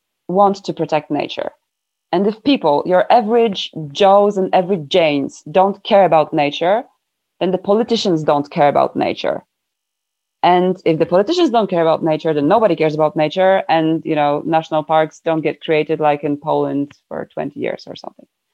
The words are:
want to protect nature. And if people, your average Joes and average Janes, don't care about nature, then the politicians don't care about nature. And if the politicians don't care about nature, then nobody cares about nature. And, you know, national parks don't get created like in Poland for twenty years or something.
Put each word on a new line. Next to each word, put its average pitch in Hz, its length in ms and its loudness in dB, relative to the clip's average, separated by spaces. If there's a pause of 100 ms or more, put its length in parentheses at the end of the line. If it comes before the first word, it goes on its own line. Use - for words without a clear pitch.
(280)
want 196 380 2
to 170 80 -8
protect 151 360 -4
nature. - 420 -6 (600)
And 190 160 0
if 214 160 -6
people, 160 420 0
your 180 260 2
average 226 600 0 (200)
Joes 202 460 4
and 185 160 -2
average 175 340 0
Janes, 147 640 0
don't 190 340 0
care 196 220 4
about 156 280 2
nature, 165 500 0 (560)
then 180 120 -2
the 185 60 -2
politicians 202 640 0
don't 147 260 0
care 151 180 2
about 139 280 0
nature. - 480 -4 (960)
And 180 440 2
if 160 140 0
the 160 60 2
politicians 220 460 0
don't 214 180 0
care 170 120 0
about 160 220 0
nature, 160 300 -2
then 143 140 0
nobody 202 280 2
cares 156 200 -2
about 151 200 0
nature. 185 540 0
And, 160 360 0
you 156 100 -2
know, 147 300 0
national 160 380 -2
parks 156 360 -2
don't 160 220 -2
get 147 200 -6
created 156 380 -2
like 147 240 0
in 147 140 -4
Poland 143 560 -4 (140)
for - 260 -10
twenty - 260 -10
years - 280 -8
or - 80 -14
something. - 300 -20 (280)